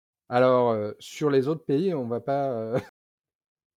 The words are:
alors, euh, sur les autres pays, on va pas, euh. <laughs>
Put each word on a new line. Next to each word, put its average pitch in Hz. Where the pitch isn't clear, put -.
alors, 123
euh, 107
sur -
les 135
autres 156
pays, 170
on 131
va 117
pas, 139
euh. 113
<laughs> -